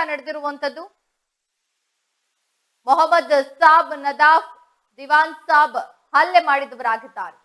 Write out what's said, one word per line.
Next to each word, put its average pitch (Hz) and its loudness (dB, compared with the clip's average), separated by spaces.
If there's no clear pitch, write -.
ನಡೆದಿರುವಂತದ್ದು. 294 -10
ಮೊಹಮ್ಮದ್ 302 0
ಸಾಬ್, 320 4
ನದಾಫ್, 285 0
ದಿವಾನ್ 302 -2
ಸಾಬ್ 302 0
ಹಲ್ಲೆ 339 4
ಮಾಡಿದವರಾಗಿದ್ದಾರೆ. 247 -6